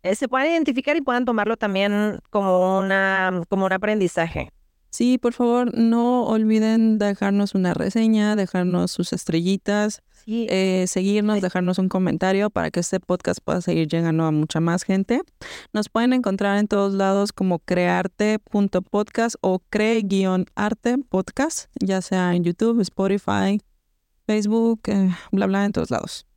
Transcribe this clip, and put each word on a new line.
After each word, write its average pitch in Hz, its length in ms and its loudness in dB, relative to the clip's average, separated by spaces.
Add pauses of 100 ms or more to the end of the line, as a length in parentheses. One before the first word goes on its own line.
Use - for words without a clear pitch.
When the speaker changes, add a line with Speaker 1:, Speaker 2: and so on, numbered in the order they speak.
Speaker 1:
eh, - 120 -2
se 247 140 -4
puedan 262 200 4
identificar 294 480 2
y 330 60 2
puedan 247 220 2
tomarlo 220 320 2
también 208 640 0 (100)
como 190 480 4
una, 190 720 2
como 196 180 0
un 185 60 0
aprendizaje. 185 760 -2 (400)
Speaker 2:
Sí, 247 280 2
por 240 160 -2
favor, 240 420 0
no 233 480 2
olviden 220 760 2
dejarnos 202 560 0
una 185 200 2
reseña, 214 600 2
dejarnos 180 580 0
sus - 200 -4
estrellitas, 196 920 -2 (220)
Speaker 1:
Sí. 226 240 -4
Speaker 2:
eh, 185 400 0
seguirnos, 208 480 0
Speaker 1:
Sí. 202 60 0
Speaker 2:
dejarnos 180 360 -2
un 190 120 0
comentario 190 580 0
para 170 220 -4
que - 100 -4
este 185 180 -4
podcast 180 460 -4
pueda - 160 -2
seguir 165 280 -2
llegando 165 360 0
a 160 60 0
mucha 151 300 -2
más 170 240 -2
gente. 196 360 0 (540)
Nos 214 160 -4
pueden 247 240 0
encontrar 202 440 0
en 208 80 2
todos 196 280 0
lados 196 380 0
como 185 260 -2
crearte 180 800 -2
punto 202 420 0
podcast 208 640 -2
o 185 160 0 (100)
cree 220 340 0
guion 190 520 0
arte 220 440 -2
podcast, 262 680 -4 (120)
ya 190 220 -2
sea 185 340 0
en 175 100 0
YouTube, 220 360 0
Spotify, 196 800 -2 (680)
Facebook, 220 600 0
eh, 196 240 2 (200)
bla, 190 160 0
bla, 196 200 0
en 202 60 -2
todos - 180 -4
lados. - 360 -8 (100)